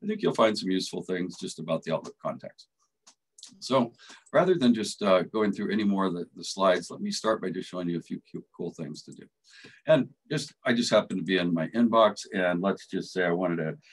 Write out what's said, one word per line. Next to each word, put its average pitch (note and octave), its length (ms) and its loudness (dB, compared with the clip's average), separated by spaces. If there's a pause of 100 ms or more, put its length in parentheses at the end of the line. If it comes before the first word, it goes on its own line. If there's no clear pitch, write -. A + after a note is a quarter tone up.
I - 20 -10
think - 160 -4
you'll A2+ 120 2
find A2 240 2
some F#2+ 120 -4
useful F2+ 320 -2
things F2+ 380 -6
just F#2 200 -10
about D#2+ 240 -4
the E2 100 -4
Outlook C#2+ 280 -6
contacts. C2+ 460 -10 (920)
So B2+ 340 0 (400)
rather F3 220 4
than A#2+ 180 4
just, G#2+ 280 -6
uh, F#2+ 220 4
going G#2 300 0
through G2 180 -4
any G#2 140 0
more F#2+ 220 2
of F2 60 -2
the, F2 220 -6
the E2+ 80 -16
slides, F#2 480 0
let - 80 -12
me G#2 120 -6
start A2 300 -2
by F#2+ 80 -4
just F#2 200 -8
showing F2 200 -6
you E2+ 80 -2
a D#2+ 40 -6
few - 280 -10
cu-, - 160 -12 (100)
cool F2 180 -8
things D#2 300 -12
to - 100 -20
do. - 120 -20 (640)
And C#3 220 4 (200)
just, D3+ 240 -6 (120)
I B2+ 80 2
just A#2 180 0
happened G2+ 280 4
to E2+ 40 -4
be F#2 140 2
in F2 160 0
my D#2+ 160 0
inbox, A2+ 640 4
and F2+ 280 0
let's F#2+ 260 -2
just F2+ 260 -6
say F#2 100 0
I F2 80 2
wanted F2 320 0
to, D#2 140 -4 (160)